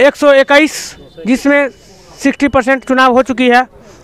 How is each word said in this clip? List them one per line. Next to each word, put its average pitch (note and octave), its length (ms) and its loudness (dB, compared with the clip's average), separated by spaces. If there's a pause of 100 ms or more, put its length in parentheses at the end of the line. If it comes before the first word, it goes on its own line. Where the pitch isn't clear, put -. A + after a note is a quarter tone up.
एक C#4 160 2
सौ C#4+ 160 2
इक्कीस, C#4 420 2 (520)
जिसमें C#4 420 0 (500)
सिक्सटी C#4 300 -2
परसेंट B3+ 360 -2
चुनाव C4 280 2
हो B3+ 100 2
चुकी B3+ 260 -4
है, B3 180 2 (380)